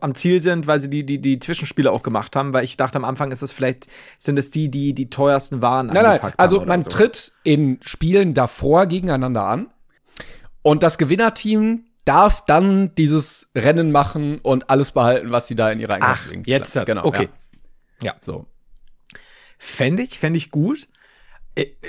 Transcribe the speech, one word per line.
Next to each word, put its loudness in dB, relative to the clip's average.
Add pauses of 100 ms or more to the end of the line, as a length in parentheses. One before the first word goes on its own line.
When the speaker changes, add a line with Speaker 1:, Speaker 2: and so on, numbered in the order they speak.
Speaker 1:
am -4
Ziel 2
sind, 0
weil 2
sie -6
die, -4
die, -4
die 0
Zwischenspiele -2
auch -2
gemacht -6
haben, -2
weil 0
ich -8
dachte -2
am -4
Anfang, -4
ist -6
es -6
vielleicht, -4 (300)
sind 0
es -2
die, -2
die -4
die -8
teuersten 0
Waren 0
Speaker 2:
Nein, -4
nein, 4
Speaker 1:
angepackt 2
Speaker 2:
also 4
Speaker 1:
haben -2
oder -4
Speaker 2:
man 2
Speaker 1:
so. -8
Speaker 2:
tritt 0 (100)
in 2
Spielen 0
davor 2
gegeneinander -2
an -2 (920)
und 4
das 2
Gewinnerteam 0 (200)
darf 4
dann 4
dieses 0
Rennen 2
machen 0
und 0
alles 2
behalten, 2
was -2
sie -8
da 2
in -6
ihrer -6
Speaker 1:
Ach, 0
Speaker 2:
Einkaufswagen -2
Speaker 1:
jetzt, -2
Speaker 2:
Genau, -4
Speaker 1:
okay. 0 (760)
Speaker 2:
ja. -6
Speaker 1:
Ja. -20
Speaker 2:
So. -14 (1120)
Speaker 1:
Fänd -2
ich, -10
fänd -2
ich -6
gut. -2 (680)
Äh, -4 (240)